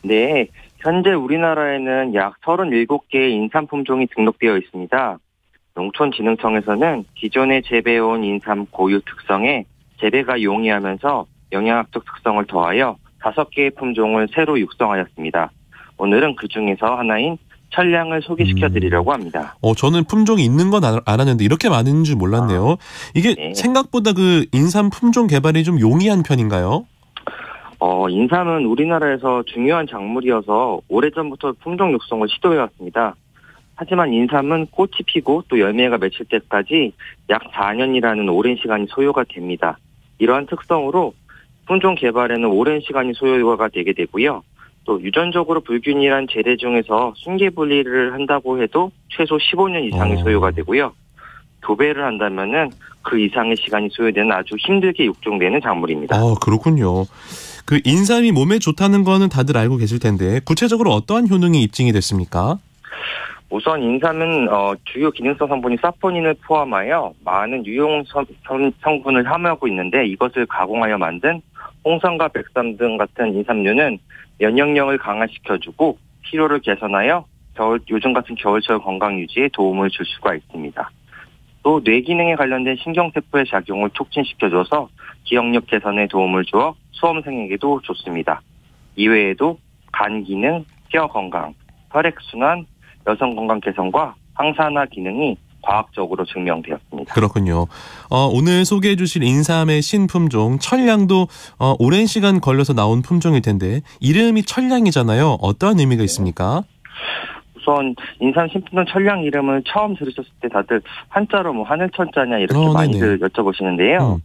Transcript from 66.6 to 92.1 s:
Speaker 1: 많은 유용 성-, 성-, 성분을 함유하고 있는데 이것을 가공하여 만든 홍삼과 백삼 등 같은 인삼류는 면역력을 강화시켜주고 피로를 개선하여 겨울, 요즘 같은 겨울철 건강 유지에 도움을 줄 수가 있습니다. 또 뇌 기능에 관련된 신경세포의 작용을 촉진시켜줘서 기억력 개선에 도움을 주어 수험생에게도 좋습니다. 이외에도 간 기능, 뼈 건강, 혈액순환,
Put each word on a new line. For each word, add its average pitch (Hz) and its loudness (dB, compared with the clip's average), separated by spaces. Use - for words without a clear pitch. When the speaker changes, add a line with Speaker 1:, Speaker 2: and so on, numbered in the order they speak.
Speaker 1:
많은 107 -2
유용 143 -2
성-, 143 -4
성-, 135 0
성분을 135 0
함유하고 165 -2
있는데 98 0
이것을 120 -2
가공하여 107 -2
만든 90 -2
홍삼과 165 0
백삼 117 -4
등 113 0
같은 104 -2
인삼류는 107 0
면역력을 139 2
강화시켜주고 110 -4
피로를 156 0
개선하여 107 -2
겨울, 113 0
요즘 117 -2
같은 123 -4
겨울철 107 0
건강 98 -4
유지에 123 -2
도움을 95 0
줄 90 -6
수가 - -4
있습니다. 73 -12
또 151 2
뇌 120 4
기능에 170 0
관련된 131 -2
신경세포의 160 -2
작용을 101 -2
촉진시켜줘서 127 -2
기억력 120 0
개선에 104 0
도움을 92 0
주어 139 0
수험생에게도 139 -2
좋습니다. 85 -6
이외에도 107 0
간 107 -4
기능, 127 -4
뼈 156 0
건강, 87 -8
혈액순환, 156 -2